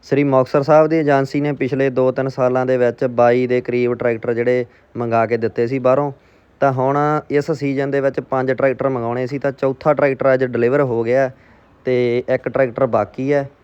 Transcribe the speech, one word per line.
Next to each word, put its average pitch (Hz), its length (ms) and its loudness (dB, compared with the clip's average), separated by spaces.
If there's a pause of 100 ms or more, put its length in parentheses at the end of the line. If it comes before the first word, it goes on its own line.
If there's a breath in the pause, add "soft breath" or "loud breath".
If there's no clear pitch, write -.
ਸ੍ਰੀ 143 220 0
ਮੁਕਤਸਰ 135 380 2
ਸਾਹਿਬ 151 240 6
ਦੀ 156 100 0
ਏਜੰਸੀ 143 440 0
ਨੇ 147 120 -2
ਪਿਛਲੇ 135 380 -2
ਦੋ 127 220 2
ਤਿੰਨ 131 160 -2
ਸਾਲਾਂ 127 380 0
ਦੇ 131 100 2
ਵਿੱਚ 123 280 0
ਬਾਈ 120 420 2
ਦੇ 123 140 2
ਕਰੀਬ 123 340 -2
ਟਰੈਕਟਰ 120 400 -2
ਜਿਹੜੇ 120 320 0 (300 soft breath)
ਮੰਗਾ 117 300 0
ਕੇ 117 100 -2
ਦਿੱਤੇ 113 300 -2
ਸੀ 131 120 -4
ਬਾਹਰੋਂ, 131 340 2 (480 soft breath)
ਤਾਂ 139 120 2
ਹੁਣ 135 260 0 (320)
ਇਸ 143 200 -2
ਸੀਜ਼ਨ 139 400 -4
ਦੇ 139 100 0
ਵਿੱਚ 135 200 -2
ਪੰਜ 131 320 -2
ਟਰੈਕਟਰ 135 360 0
ਮੰਗਾਉਣੇ 123 380 -4
ਸੀ, 139 120 -8
ਤਾਂ 139 140 -4
ਚੌਥਾ 135 420 -2
ਟਰੈਕਟਰ 135 400 2
ਅੱਜ 131 100 2
ਡਿਲੀਵਰ 123 360 0
ਹੋ 120 220 0
ਗਿਆ 127 280 0 (540 soft breath)
ਤੇ 123 440 0
ਇੱਕ 131 200 -2
ਟਰੈਕਟਰ 131 380 0
ਬਾਕੀ 117 460 -2
ਹੈ। 139 180 -2 (140)